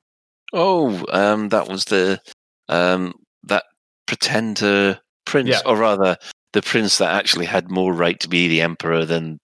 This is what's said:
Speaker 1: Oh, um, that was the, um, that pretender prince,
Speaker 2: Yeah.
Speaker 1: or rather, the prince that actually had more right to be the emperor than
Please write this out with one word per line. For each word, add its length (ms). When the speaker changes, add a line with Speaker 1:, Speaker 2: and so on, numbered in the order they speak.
Speaker 1:
Oh, 580
um, 400
that 180
was 180
the, 340
um, 460
that 200
pretender 920
prince, 240
Speaker 2:
Yeah. 180
Speaker 1:
or 100
rather, 400
the 100
prince 360
that 160
actually 320
had 240
more 220
right 280
to 80
be 200
the 140
emperor 420
than 400